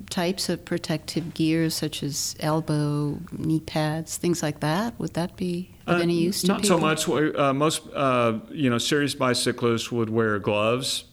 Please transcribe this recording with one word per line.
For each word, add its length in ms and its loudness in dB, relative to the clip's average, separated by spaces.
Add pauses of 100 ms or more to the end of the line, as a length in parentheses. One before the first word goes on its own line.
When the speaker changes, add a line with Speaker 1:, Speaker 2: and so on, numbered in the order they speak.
Speaker 1:
types 400 -2
of 160 -2
protective 680 -4
gear, 360 2
such 340 -4
as 360 -4
elbow, 800 0 (120)
knee 280 0
pads, 580 -4
things 240 0
like 200 -4
that? 360 -2
Would 160 -6
that 220 -4
be 340 -4 (160)
of 140 2
Speaker 2:
Uh, 20 2
Speaker 1:
any 140 2
use 260 0
to 60 2
Speaker 2:
not 180 2
so 100 6
Speaker 1:
people? 40 4
Speaker 2:
much. 280 2
We, 280 2
uh, 180 2
most, 300 0 (100)
uh, 460 2 (100)
you 200 2
know, 80 4
serious 360 2
bicyclists 800 0
would 180 0
wear 300 2
gloves, 720 0